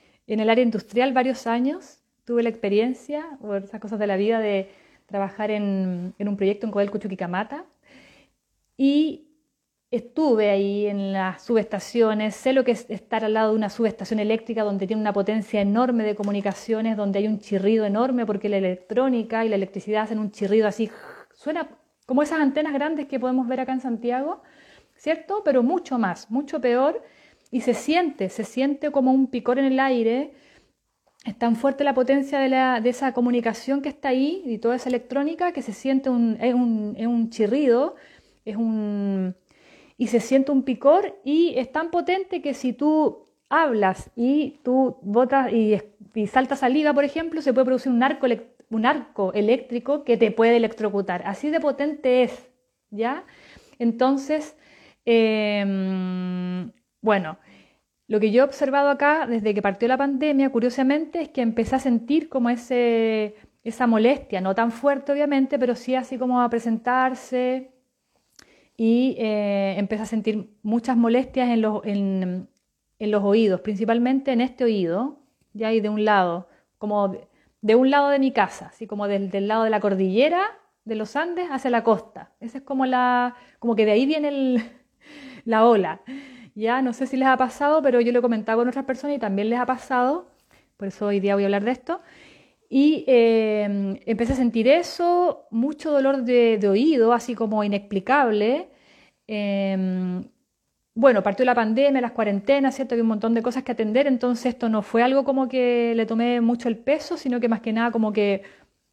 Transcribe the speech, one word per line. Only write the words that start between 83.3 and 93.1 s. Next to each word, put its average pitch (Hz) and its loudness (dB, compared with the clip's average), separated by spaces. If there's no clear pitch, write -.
como 233 -2
que 214 4
de 214 4
ahí 247 4
viene 302 0
el, 262 0
<laughs> - -20
la 226 4
ola. 196 4
Ya, 233 -2
no 247 0
sé 254 -6
si 262 -6
les 262 2
ha 262 4
pasado, 285 0
pero 247 4
yo 240 2
lo 240 4
he - -2
comentado 220 0
con 240 2
otras 269 -4
personas 277 -4
y - -6
también 202 -2
les 240 0
ha 247 -2
pasado, 254 -2
por 196 -8
eso 208 -6
hoy 202 0
día 202 2
voy 202 2
a - 2
hablar 202 0
de 233 0
esto. 320 -6
Y, 294 2
eh, 214 2